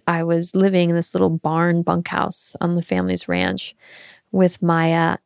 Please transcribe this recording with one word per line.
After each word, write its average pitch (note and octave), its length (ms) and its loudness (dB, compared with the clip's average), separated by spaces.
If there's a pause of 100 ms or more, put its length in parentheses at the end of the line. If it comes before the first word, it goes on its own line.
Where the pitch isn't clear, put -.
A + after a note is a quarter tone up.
I E3+ 160 0
was E3+ 320 0
living F#3+ 340 4
in E3+ 60 2
this E3+ 180 -2
little F#3 160 2
barn E3 540 0
bunkhouse - 760 -4
on F3 160 0
the E3+ 60 0
family's - 460 -2
ranch - 480 -2 (560)
with F#3 320 2
Maya. E3 640 2